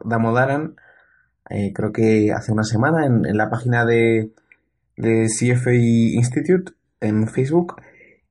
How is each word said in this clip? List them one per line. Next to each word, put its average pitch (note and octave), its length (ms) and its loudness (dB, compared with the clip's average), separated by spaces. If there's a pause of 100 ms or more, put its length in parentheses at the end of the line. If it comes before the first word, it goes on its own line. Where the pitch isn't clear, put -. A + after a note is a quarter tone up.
Damodaran, B2 720 0 (760)
eh, G2+ 220 -4
creo G#2 220 -6
que A2 400 2
hace - 180 -4
una G#2+ 120 0
semana C#3 420 0
en, A#2+ 220 2
en G2 100 0
la G#2+ 140 -2
página A#2+ 340 0
de, A2+ 480 2 (640)
de A2+ 320 2
C B2 220 0
F B2 220 0
I A#2 420 2
Institute D3+ 580 -2 (260)
en G#2+ 280 0
Facebook, D#3 480 -2 (560)